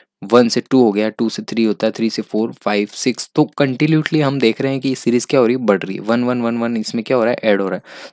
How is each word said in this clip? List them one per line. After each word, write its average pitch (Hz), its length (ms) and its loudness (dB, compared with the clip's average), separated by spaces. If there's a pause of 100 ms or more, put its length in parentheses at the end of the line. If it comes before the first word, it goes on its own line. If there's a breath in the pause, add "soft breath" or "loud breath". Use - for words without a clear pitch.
(240 soft breath)
वन 117 260 6
से 117 120 0
टू 131 220 4
हो 110 80 4
गया, 107 180 0
टू 113 200 -2
से 107 140 -8
थ्री 113 200 -2
होता 110 240 0
है, 107 40 0
थ्री 113 180 -2
से 110 120 -8
फ़ोर, 110 320 -4
फ़ाइव, 104 340 -2
सिक्स, - 480 -6
तो 156 100 4
कंटिन्यूअसली 151 760 0
हम 139 180 0
देख 113 220 0
रहे 135 100 -2
हैं 135 100 -4
कि 131 140 -2
सीरीज 120 300 0
क्या 139 140 0
हो 123 60 4
रही 117 100 2
है, 131 60 -4
बढ़ 101 220 0
रही 95 120 -8
है। - 60 -10
वन, 113 220 0
वन, 123 180 -2
वन, 117 160 -2
वन, 117 200 -4
इसमें 110 260 -6
क्या 131 140 0
हो 117 60 2
रहा 117 80 0
है, 123 120 -2
ऐड 101 180 2
हो 95 80 -2
रहा 92 60 -4
है। - 380 -14